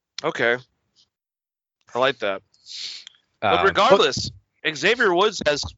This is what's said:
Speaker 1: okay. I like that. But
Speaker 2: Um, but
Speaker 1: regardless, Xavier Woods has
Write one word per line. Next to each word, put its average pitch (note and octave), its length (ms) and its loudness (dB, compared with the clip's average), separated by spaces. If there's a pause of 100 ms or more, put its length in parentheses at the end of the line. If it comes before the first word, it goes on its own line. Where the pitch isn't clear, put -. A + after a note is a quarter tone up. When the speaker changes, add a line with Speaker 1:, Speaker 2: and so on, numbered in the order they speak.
(240)
Speaker 1:
okay. B2+ 340 0 (1400)
I A#2 60 -4
like C3 180 0
that. G2 240 -4 (960)
But - 60 -2
Speaker 2:
Um, F#2+ 120 2
but F2 80 2
Speaker 1:
regardless, F#3 640 2 (360)
Xavier F#3 460 0
Woods G3 320 0
has D3 160 0 (140)